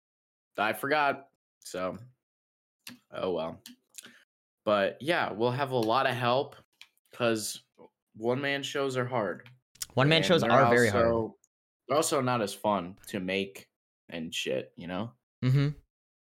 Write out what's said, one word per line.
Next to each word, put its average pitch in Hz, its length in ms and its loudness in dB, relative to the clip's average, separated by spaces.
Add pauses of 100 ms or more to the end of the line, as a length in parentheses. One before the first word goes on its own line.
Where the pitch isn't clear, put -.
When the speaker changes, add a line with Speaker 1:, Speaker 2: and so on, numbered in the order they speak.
(580)
Speaker 1:
I 107 160 0
forgot." 139 540 0 (340)
So, 90 360 -6 (1120)
oh - 200 -4
well. 82 300 -6 (1040)
But 101 360 2
yeah, 147 300 -2
we'll 113 200 0
have 131 200 -2
a 127 60 0
lot 120 300 2
of 123 80 0
help 123 400 0 (580)
'cause 113 500 -2 (520)
one 120 260 -2
man 139 220 -2
shows 135 340 -4
are 123 80 -2
hard. 113 420 -4 (480)
Speaker 2:
One 131 140 4
man 160 80 6
Speaker 1:
And 160 80 2
Speaker 2:
shows 170 160 4
Speaker 1:
they're 117 100 2
Speaker 2:
are 127 180 6
very 120 200 6
hard. 117 180 2
Speaker 1:
also, 113 280 0 (520)
they're 135 100 2
also 160 240 2
not 123 200 2
as 98 120 -2
fun 98 440 -2 (100)
to 107 120 -6
make 98 480 -4 (420)
and 82 240 -10
shit, - 420 -6
you 85 120 -14
know? 95 240 -8 (320)
Speaker 2:
Mm-hmm. 139 260 2 (540)